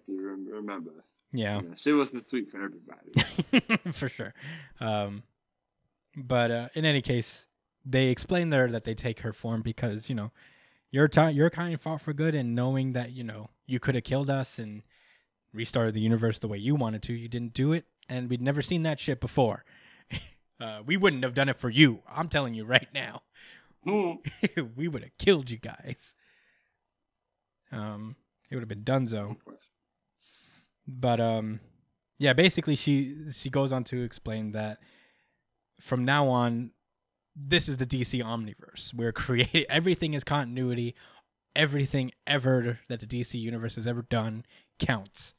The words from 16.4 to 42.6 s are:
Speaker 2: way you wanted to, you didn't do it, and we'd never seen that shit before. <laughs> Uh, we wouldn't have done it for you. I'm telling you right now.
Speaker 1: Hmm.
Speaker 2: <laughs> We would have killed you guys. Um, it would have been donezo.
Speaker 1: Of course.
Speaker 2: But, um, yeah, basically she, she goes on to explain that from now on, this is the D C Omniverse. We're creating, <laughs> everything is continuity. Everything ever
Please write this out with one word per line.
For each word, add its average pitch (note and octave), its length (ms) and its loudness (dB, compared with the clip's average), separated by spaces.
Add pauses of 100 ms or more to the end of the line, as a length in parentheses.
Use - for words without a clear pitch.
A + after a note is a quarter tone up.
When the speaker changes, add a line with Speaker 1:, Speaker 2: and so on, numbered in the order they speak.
Speaker 2:
way G#2 100 -6
you A2+ 160 0
wanted A2 300 0
to, A#2+ 100 -6
you A#2 140 -8
didn't A#2 260 -6
do C#3 200 2
it, E3 120 -2 (240)
and B2+ 180 -6
we'd B2 140 -2
never C#3 220 0
seen F3 200 0
that D#3 160 -2
shit C3+ 220 -2
before. A#2 440 0 (460)
<laughs> - 40 -4 (440)
Uh, A2 280 -10
we E3+ 100 2
wouldn't E3+ 260 4
have B2 120 -2
done C#3 140 4
it B2+ 60 0
for - 140 -4
you. A#2+ 400 8
I'm E3 200 -4
telling C3 260 -2
you A2 100 -8
right B2+ 260 4
now. A2+ 300 -8 (640)
Speaker 1:
Hmm. F#3 300 0 (280)
Speaker 2:
<laughs> B2+ 340 -4
We D3 120 -4
would C3+ 160 -6
have - 160 -20
killed C#3+ 320 4
you A2+ 80 -8
guys. - 560 -14 (1600)
Um, G#2+ 440 -8 (340)
it C3+ 60 -10
would B2+ 60 -6
have A2 80 -8
been G#2 140 -8
donezo. A2+ 480 0
Speaker 1:
Of - 140 -12
course. - 120 -20 (1300)
Speaker 2:
But, B2+ 320 2
um, A2+ 400 0 (580)
yeah, C#3 160 4
basically D#3 420 4
she, C#3 400 2 (180)
she - 180 -8
goes C#3 200 2
on B2+ 140 0
to B2 180 -4
explain A2 500 -6
that G#2+ 260 -6 (1000)
from B2+ 260 -2
now C#3+ 220 4
on, A#2+ 440 2 (640)
this D3+ 340 0
is C3+ 80 -2
the B2+ 80 -2
D B2 180 -2
C B2 200 -2
Omniverse. A2+ 720 -10
We're A#2 160 -2
creating, B2+ 540 2
<laughs> - 40 -8
everything E3 460 2
is C#3+ 80 -4
continuity. B2 720 -2 (600)
Everything C#3 560 2 (140)
ever B2+ 540 2 (100)